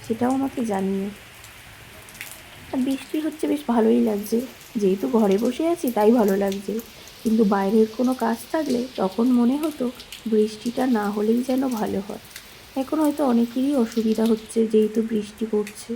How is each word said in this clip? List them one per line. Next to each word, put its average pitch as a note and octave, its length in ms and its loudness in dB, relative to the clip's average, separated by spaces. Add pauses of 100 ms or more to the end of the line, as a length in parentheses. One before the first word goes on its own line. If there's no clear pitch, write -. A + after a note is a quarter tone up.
সেটাও A#3+ 320 0
আমাকে C4+ 220 -4 (120)
জানিও। G3 380 -2 (1600)
আর C#4 160 -4
বৃষ্টি C4+ 380 -4
হচ্ছে D4+ 260 -4
বেশ - 100 -2 (120)
ভালোই A3+ 360 4
লাগছে, G#3 280 -2 (440)
যেহেতু G3 240 2 (120)
ঘরে G3 260 4
বসে B3+ 200 -2 (100)
আছি C#4+ 140 -4 (100)
তাই G#3+ 220 6
ভালো G#3 140 4 (100)
লাগছে, G3 300 -4 (480)
কিন্তু A3 220 2 (100)
বাইরের G#3 340 4 (100)
কোনো B3+ 160 0 (100)
কাজ A#3 140 0 (140)
থাকলে C#4+ 280 -2 (200)
তখন A3+ 260 0 (140)
মনে A#3+ 240 4
হতো D4 220 -4 (460)
বৃষ্টিটা A3 520 0 (140)
না G#3 80 -2 (100)
হলেই A3 340 2
যেন C4 120 0 (180)
ভালো G3 280 -2
হয়। G#3+ 160 -12 (580)
এখন C#4+ 220 -2
হয়তো D4 180 0 (100)
অনেকেরই A#3+ 420 2 (100)
অসুবিধা A3 480 0
হচ্ছে A3 280 -2 (140)
যেহেতু G#3+ 260 4 (120)
বৃষ্টি G#3 400 -4
পড়ছে। G#3 440 -4